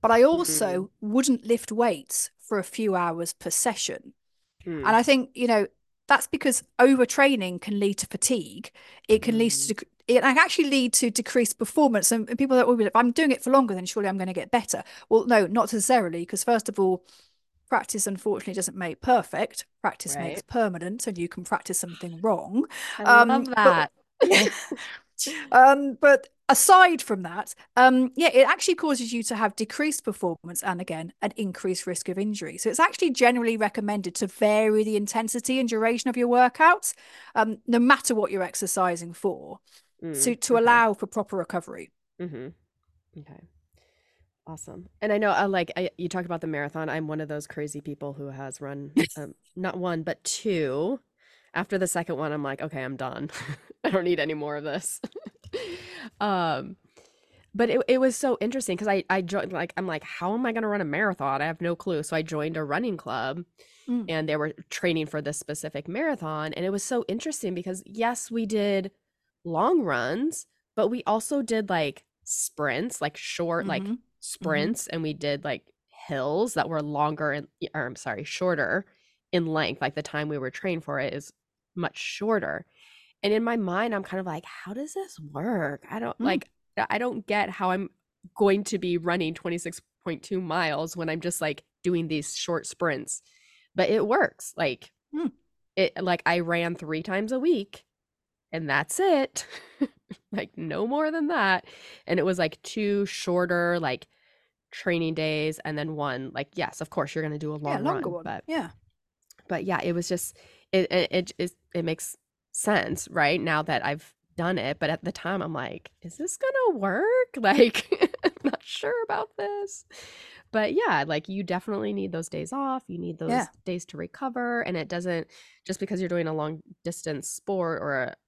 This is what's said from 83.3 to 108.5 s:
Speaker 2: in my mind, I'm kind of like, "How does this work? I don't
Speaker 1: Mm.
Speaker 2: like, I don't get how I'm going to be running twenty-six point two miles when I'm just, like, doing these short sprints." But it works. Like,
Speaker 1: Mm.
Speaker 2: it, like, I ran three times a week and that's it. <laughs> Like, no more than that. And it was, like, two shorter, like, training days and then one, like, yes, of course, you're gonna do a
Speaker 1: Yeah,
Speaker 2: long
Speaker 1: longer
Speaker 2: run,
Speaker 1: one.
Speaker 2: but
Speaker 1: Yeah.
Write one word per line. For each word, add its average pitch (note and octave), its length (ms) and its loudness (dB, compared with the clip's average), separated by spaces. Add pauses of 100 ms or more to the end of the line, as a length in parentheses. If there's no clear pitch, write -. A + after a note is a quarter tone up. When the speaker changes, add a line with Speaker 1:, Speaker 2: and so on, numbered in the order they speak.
Speaker 2:
in A3 120 2
my A#3 120 0
mind, G#3 380 -2
I'm F#3+ 100 -4
kind F#3 160 -8
of F#3 60 -8
like, E3 180 -8
"How - 300 -14
does C#4+ 200 -10
this F#4+ 260 -10
work? D3+ 720 -4
I - 80 -8
don't A#3 220 -8
Speaker 1:
Mm. A3+ 40 -4
Speaker 2:
like, - 260 0 (400)
I G#3 80 0
don't A#3+ 280 -4
get G3+ 240 0
how F#3 220 -2
I'm F#3+ 180 -4 (460)
going G3+ 280 4
to G3+ 140 -4
be F3 200 0
running E3+ 360 0
twenty-six E3+ 460 -8 (240)
point E3+ 180 -6
two F#3 180 -4
miles D#3+ 560 -2
when E3 120 -4
I'm D#3+ 120 -2
just, E3+ 200 -4
like, D3+ 240 -4 (180)
doing E3+ 260 0
these D3+ 280 -4
short - 300 -4
sprints." - 560 -6 (520)
But F#3 160 2
it G#3+ 160 2
works. - 500 0
Like, C#3+ 360 -4 (220)
Speaker 1:
Mm. D#4 180 -4 (440)
Speaker 2:
it, F#3+ 160 0 (100)
like, F3+ 240 -2
I F3 140 0
ran E3+ 360 -2
three D#3+ 260 -6
times G#3 300 -4
a C4 80 -2
week C4 440 -2 (680)
and D#3+ 180 -6
that's C#3+ 300 -2
it. E4+ 460 0 (340)
<laughs> C#4 80 -2 (440)
Like, - 260 -6
no E3 280 -4
more D4+ 240 -2
than D#4 180 -2
that. G3+ 380 2 (400)
And F3 140 0
it D3 40 2
was, F3+ 140 0
like, D#3+ 240 -2
two G3+ 440 -2
shorter, F3 720 0
like, C3+ 280 -4 (640)
training E3 420 -2
days D#3 500 -2
and D3+ 140 -4
then D#3 180 -6
one, C3+ 380 -6
like, C#3 200 -8
yes, - 280 -6
of D#3 80 -12
course, C#3 240 -4
you're D#3+ 100 -4
gonna D3+ 140 -6
do D3+ 160 -8
a - 100 -10
Speaker 1:
Yeah, C#3+ 140 -2
Speaker 2:
long G3+ 60 -4
Speaker 1:
longer D4 240 -2
Speaker 2:
run, - 20 -6
Speaker 1:
one. E3+ 140 -10
Speaker 2:
but - 220 -10
Speaker 1:
Yeah. D4+ 240 -4 (800)